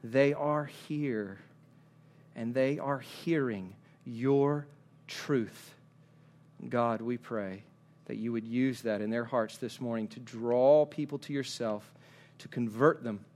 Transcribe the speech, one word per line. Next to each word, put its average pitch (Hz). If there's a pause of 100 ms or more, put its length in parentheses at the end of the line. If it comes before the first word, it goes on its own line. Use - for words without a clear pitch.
they 135
are 147 (240)
here 113 (960)
and 117
they 131
are 135
hearing 120 (320)
your 139 (400)
truth. - (960)
God, 117
we 120
pray 104 (440)
that 120
you 117
would 113
use 123
that 107
in 107
their 117
hearts 117
this -
morning 113
to -
draw 123
people 143
to 147
yourself, 117 (500)
to -
convert 120
them 104 (140)